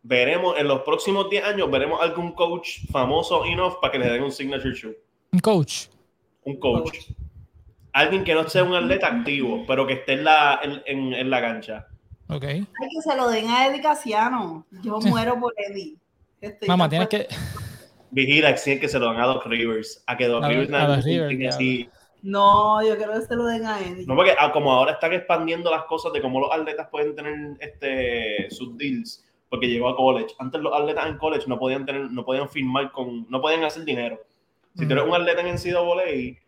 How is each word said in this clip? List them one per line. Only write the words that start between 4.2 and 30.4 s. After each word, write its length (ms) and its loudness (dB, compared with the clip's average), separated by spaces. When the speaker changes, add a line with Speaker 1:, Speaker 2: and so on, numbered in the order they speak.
Speaker 1:
un 80 -4
signature 420 -6
shoe. 220 -12
Speaker 2:
Un 60 4
coach. 480 2
Speaker 1:
Un 160 -8
coach. 240 2
Speaker 3:
Coach. 140 -6
Speaker 1:
Alguien 300 4
que 120 0
no 120 2
sea 160 4
un 120 2
atleta 320 2
activo, 580 -2
pero 220 2
que 60 -2
esté 200 -2
en 100 -2
la, 380 6
en, 240 -6
en, 280 -4
en 180 -4
la 100 2
cancha. 460 -6
Speaker 2:
Ok. 160 -6
Speaker 3:
Ay, 220 -4
que 80 -6
se 160 -2
lo 120 2
den 200 0
a 180 4
Eddie 140 -2
Casiano. 840 0
Yo 180 -4
Speaker 2:
Sí. 80 4
Speaker 3:
muero 300 2
por 180 -2
Eddie. 380 -10
Estoy 280 -8
Speaker 2:
Mamá, 200 6
Speaker 3:
tan 40 0
Speaker 2:
tienes 180 0
Speaker 3:
fuerte. 260 0
Speaker 2:
que 0 -
Speaker 1:
Vigila, 440 6
si 180 -2
es 60 0
que 80 -2
se 120 0
lo 80 2
dan 120 0
a 60 4
Doc 220 0
Rivers. 580 -4
A 100 -4
que 120 0
Doc 160 2
Speaker 2:
A 40 0
Speaker 1:
Rivers 220 2
Speaker 2:
Doc, 60 -2
a 40 4
Speaker 1:
nada 100 4
Speaker 2:
Doc 80 4
Speaker 1:
más 80 0
Speaker 2:
Rivers, 240 0
Speaker 1:
tiene 160 -2
Speaker 2:
ya. 40 0
Speaker 1:
así. 400 -2
Speaker 3:
No, 560 6
yo 120 2
creo 160 -4
que 80 -2
se 160 -6
lo 80 -2
den 200 -4
a 140 -4
Eddie. 260 -8
Speaker 1:
No, 80 -2
porque, 240 8
ah, 140 4
como 220 2
ahora 180 6
están 220 0
expandiendo 580 0
las 140 0
cosas 260 -4
de 100 -2
cómo 200 0
los 100 0
atletas 400 -4
pueden 240 -2
tener, 460 -10
este, 920 -4
sus 260 -12
deals, 480 -8
porque 200 -2
llegó 180 0
a 80 0
college. 420 2
Antes 220 -8